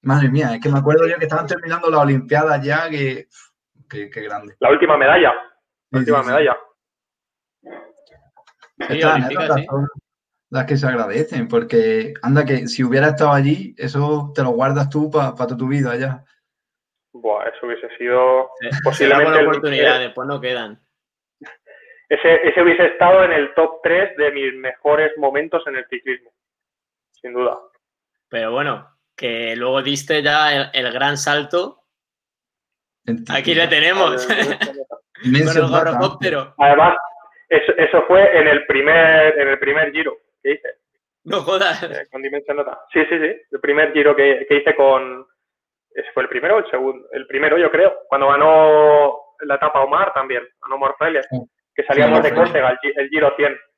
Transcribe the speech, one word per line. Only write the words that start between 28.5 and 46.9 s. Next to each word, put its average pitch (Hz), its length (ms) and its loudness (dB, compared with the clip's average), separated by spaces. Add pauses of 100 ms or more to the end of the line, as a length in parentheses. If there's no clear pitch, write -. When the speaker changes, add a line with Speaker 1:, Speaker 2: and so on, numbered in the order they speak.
Speaker 3:
bueno, 131 460 -8 (180)
que 117 400 -8
luego 127 280 -4
diste 143 400 -4
ya 147 320 0
el, 135 180 -4
el 123 180 -4
gran 139 260 -2
salto. 147 680 -4 (1200)
Speaker 1:
En 117 240 -6
Speaker 3:
Aquí 139 240 -2
le 165 140 2
Speaker 1:
ciclismo. - 20 -4
Speaker 3:
tenemos. 156 600 0
<laughs> - 0 -
Speaker 2:
Al - 1000 -6
Speaker 1:
Inmenso 156 340 2
Speaker 3:
Con 143 40 4
el 131 60 -2
Speaker 1:
Data. 165 200 2
Speaker 3:
gorrocóptero. 165 640 -4
Speaker 2:
Además, 143 400 6 (520)
eso, 160 280 2
eso 165 300 2
fue 190 300 6
en 151 100 4
el 147 180 2
primer, 156 760 4
en 139 100 2
el 135 100 -2
primer 143 320 -2
Giro 147 260 -6 (240)
que 139 120 -2
hice. - 160 -10 (560)
Speaker 3:
No 196 160 -4
jodas. 180 420 -2
Speaker 2:
Eh, - 280 -12
con 131 100 -12
Dimension 143 360 -6
Data. 127 220 -8 (120)
Sí, 160 180 2
sí, 170 100 -2
sí. 156 160 -2 (160)
El 139 80 -8
primer 151 340 0
Giro 147 220 4
que, 135 320 2
que 143 100 2
hice 143 180 0
con, 131 520 0 (640)
¿ese - 200 -10
fue 131 100 -2
el 127 60 -6
primero 156 260 -2
o 220 40 2
el - 120 -6
segundo? 131 400 -6